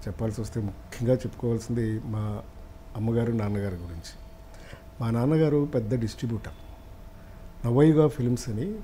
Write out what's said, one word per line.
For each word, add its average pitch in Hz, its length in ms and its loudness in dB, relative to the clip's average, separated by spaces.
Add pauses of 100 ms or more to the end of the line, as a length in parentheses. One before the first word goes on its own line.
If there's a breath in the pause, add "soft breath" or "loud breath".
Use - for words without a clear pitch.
చెప్పాల్సి 107 320 -4
వస్తే 110 200 -4
ముఖ్యంగా 113 540 0
చెప్పుకోవాల్సింది 117 880 0
మా 107 380 -4 (540)
అమ్మగారు, 117 360 2
నాన్నగారి 101 420 0
గురించి. 85 380 -10 (880 loud breath)
మా 117 100 0
నాన్నగారు 147 640 4
పెద్ద 120 260 2
డిస్ట్రిబ్యూటర్, 113 520 -4 (1120 loud breath)
నవయుగ 151 400 8
ఫిల్మ్స్ 123 420 2
అని. 123 360 -2